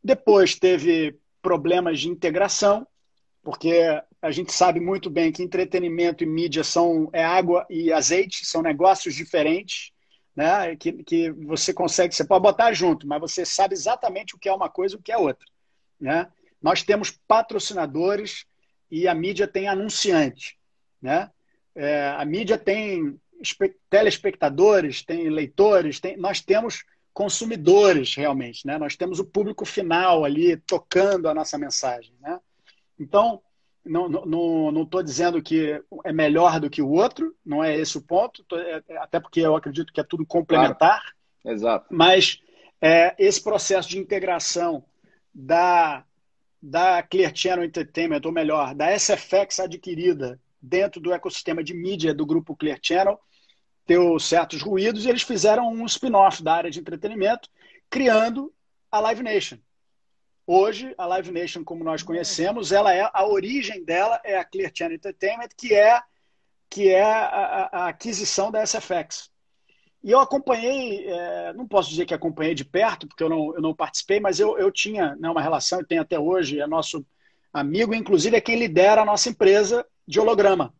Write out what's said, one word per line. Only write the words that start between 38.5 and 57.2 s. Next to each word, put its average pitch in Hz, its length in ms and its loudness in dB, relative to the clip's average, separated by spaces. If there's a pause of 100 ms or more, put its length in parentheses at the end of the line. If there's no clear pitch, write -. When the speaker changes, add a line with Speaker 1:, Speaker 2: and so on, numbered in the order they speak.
Speaker 1:
é, 170 280 -8
é, 160 120 -14
até 156 200 -6
porque 165 220 -4
eu 156 160 2
acredito 151 340 -6
que - 80 -6
é 151 60 -4
tudo 160 220 -6
complementar. 160 760 4
Speaker 2:
Claro. - 560 -12
Exato. 110 320 -2
Speaker 1:
Mas, 185 540 4 (360)
é, 165 400 4
esse 196 240 2
processo 196 460 -2
de 180 100 -8
integração 180 840 -4 (500)
da, 165 720 2 (560)
da 170 420 2
Clear 180 320 0
Channel 180 300 -2
Entertainment, 165 600 -4
ou 160 60 -4
melhor, 151 420 -2
da 151 160 0
S 202 200 0
F - 240 -2
X 196 260 0
adquirida 165 800 -4 (220)
dentro 180 400 -2
do 165 100 -6
ecossistema 170 540 -6
de 165 80 -10
mídia 170 400 -4
do 151 140 -4
grupo 160 280 -4
Clear 151 280 -6
Channel, 196 360 0 (680)
deu 170 340 4
certos 165 400 0
ruídos 208 460 -2
e - 20 2
eles 240 140 2
fizeram 226 500 2
um 226 140 -8
spin-off 196 560 4
da 156 100 0
área 170 180 -2
de 147 80 -12
entretenimento, 202 720 -4 (400)